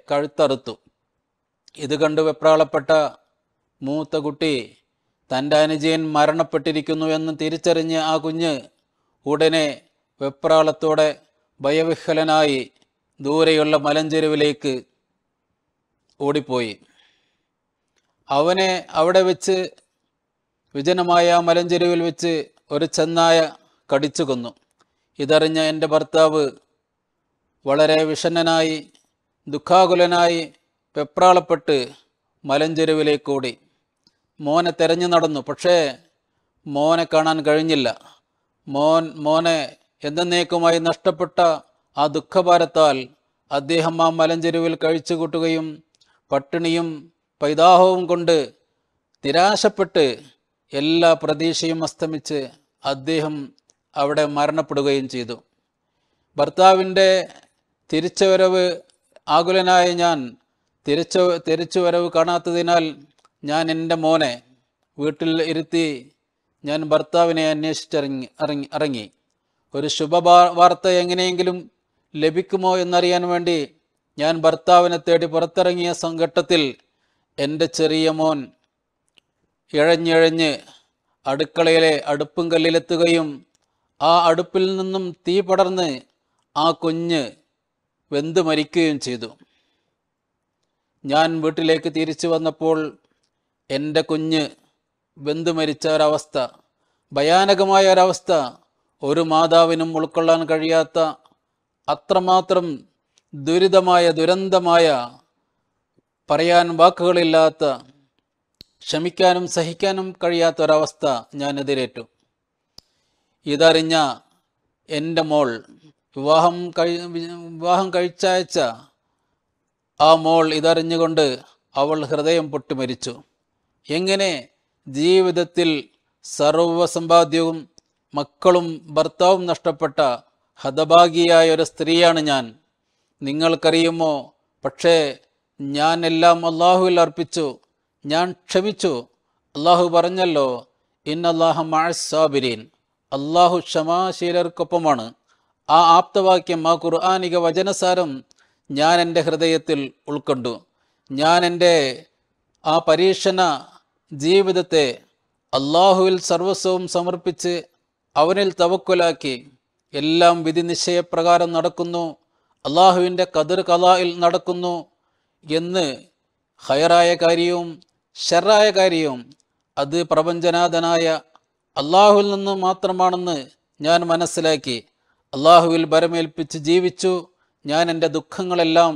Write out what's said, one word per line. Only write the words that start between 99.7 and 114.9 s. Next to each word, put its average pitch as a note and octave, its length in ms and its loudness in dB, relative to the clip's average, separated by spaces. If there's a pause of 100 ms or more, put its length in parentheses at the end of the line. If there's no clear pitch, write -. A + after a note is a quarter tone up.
ഉൾക്കൊള്ളാൻ E3 500 0
കഴിയാത്ത D#3+ 540 0 (880)
അത്രമാത്രം F#3 800 0 (640)
ദുരിതമായ, F3+ 800 2
ദുരന്തമായ, F3 760 2 (1400)
പറയാൻ E3+ 380 2 (100)
വാക്കുകളില്ലാത്ത, E3 840 4 (1160)
ക്ഷമിക്കാനും F3+ 680 0
സഹിക്കാനും F#3+ 640 -4
കഴിയാത്തൊരവസ്ഥ D#3+ 920 0 (300)
ഞാൻ C#3+ 240 -6
എതിരേറ്റു. C3 440 -6 (1400)
ഇതറിഞ്ഞ D#3+ 500 2 (920)
എൻ്റെ D#3+ 320 -4